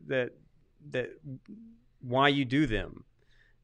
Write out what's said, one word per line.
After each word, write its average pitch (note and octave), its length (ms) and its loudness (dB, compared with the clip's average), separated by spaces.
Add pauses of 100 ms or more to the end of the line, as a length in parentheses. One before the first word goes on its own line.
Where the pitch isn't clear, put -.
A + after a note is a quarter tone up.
that, B2+ 240 0 (600)
that B2+ 180 -4 (880)
why C3 300 4
you C#3 160 4
do C#3 200 2
them, G#2 380 -4 (600)